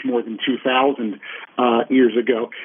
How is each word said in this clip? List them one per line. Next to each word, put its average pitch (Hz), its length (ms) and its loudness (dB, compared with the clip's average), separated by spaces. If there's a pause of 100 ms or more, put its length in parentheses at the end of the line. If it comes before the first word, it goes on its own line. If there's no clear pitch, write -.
more 123 160 0
than 113 240 -8
two 127 200 0
thousand, 127 560 0 (360)
uh, 120 320 2
years 123 280 4
ago. 117 340 0 (140)